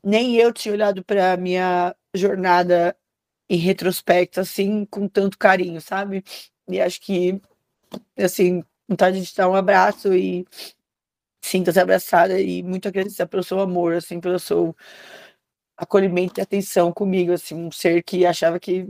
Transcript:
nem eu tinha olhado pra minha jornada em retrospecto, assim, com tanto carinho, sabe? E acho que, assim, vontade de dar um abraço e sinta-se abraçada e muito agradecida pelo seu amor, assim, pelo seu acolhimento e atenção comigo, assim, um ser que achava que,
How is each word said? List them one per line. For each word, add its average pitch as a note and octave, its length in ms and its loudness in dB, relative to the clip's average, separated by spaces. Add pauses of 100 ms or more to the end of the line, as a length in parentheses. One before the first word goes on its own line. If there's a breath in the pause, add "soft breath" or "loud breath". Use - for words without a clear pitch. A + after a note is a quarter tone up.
nem A#3 340 2
eu A#3 160 6
tinha G#3+ 200 -6
olhado G#3 300 -2
pra F#3 340 2
minha F3+ 580 -2 (200)
jornada F3+ 800 2 (540)
em F3 80 2
retrospecto, F3+ 840 0
assim, G3+ 440 -4
com G3+ 220 -6
tanto G3 300 -2
carinho, F#3 440 2
sabe? G3 420 -6 (460 loud breath)
E F#3 120 -4
acho F3+ 200 -4
que, F#3 400 -2 (760)
assim, F3+ 460 0 (260)
vontade F#3+ 320 2
de - 140 -12
dar F#3 140 2
um F#3+ 60 2
abraço G3 580 2
e F3+ 320 0 (960 loud breath)
sinta-se F3+ 380 0
abraçada F#3 600 2
e F3+ 220 -4
muito F#3 240 -6
agradecida F#3+ 400 -4
pelo F#3+ 160 -4
seu F#3 160 -4
amor, F3 360 0
assim, F3 240 -6
pelo F3+ 200 -4
seu E3+ 360 -2 (1040 loud breath)
acolhimento F#3 600 0
e G3 40 -4
atenção F#3+ 500 0
comigo, F#3 400 0
assim, F3 220 -6
um E3+ 160 -10
ser E3+ 320 0
que F3+ 220 0
achava E3+ 340 0
que, F#3 300 -4